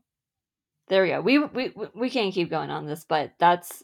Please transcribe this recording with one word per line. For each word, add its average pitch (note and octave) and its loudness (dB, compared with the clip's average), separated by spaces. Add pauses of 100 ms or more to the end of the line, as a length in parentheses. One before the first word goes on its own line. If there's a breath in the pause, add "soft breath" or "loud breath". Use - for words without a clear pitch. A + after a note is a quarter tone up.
(880)
there F#3+ 4
we F3 2
go. C#3 -2
We, A#3+ 4
we, C4 -4
we, D3 -10
we A#3+ -4
can't A3 -2
keep F3 -2
going D3+ -4
on D3+ -8
this, D3+ -8
but D3 -2
that's, F3 2